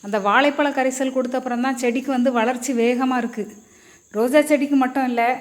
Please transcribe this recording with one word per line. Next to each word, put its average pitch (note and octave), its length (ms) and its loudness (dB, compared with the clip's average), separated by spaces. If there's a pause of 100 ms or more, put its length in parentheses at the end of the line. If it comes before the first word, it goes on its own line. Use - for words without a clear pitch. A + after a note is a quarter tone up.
அந்த G3+ 120 -2 (100)
வாழைப்பழ C#4+ 400 2 (100)
கரைசல் C4 380 -2
கொடுத்த B3+ 240 -2
அப்புறம் A#3+ 260 -4
தான் C4 180 -2
செடிக்கு B3+ 340 -2
வந்து B3 220 2
வளர்ச்சி B3 420 -2
வேகமா B3+ 400 0
இருக்கு. A3+ 240 -6 (720)
ரோஜா B3+ 240 4 (100)
செடிக்கு C#4+ 320 2
மட்டும் C4 260 0
இல்ல A#3 140 0 (180)